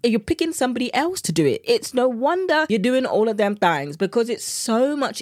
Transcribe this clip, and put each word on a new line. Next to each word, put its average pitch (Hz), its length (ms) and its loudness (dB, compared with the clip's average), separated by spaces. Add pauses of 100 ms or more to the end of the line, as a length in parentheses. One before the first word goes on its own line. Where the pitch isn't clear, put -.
you're 233 160 2
picking 330 320 -2
somebody 254 420 -2
else 349 280 -2
to - 100 -2
do 156 120 4
it. 131 200 2
It's - 280 0
no 254 160 2
wonder 311 600 0
you're 226 100 2
doing 254 280 2
all 214 220 2
of 220 100 -2
them 208 180 2
things 151 400 0
because 226 320 0
it's - 160 -6
so 254 500 0
much 277 280 -4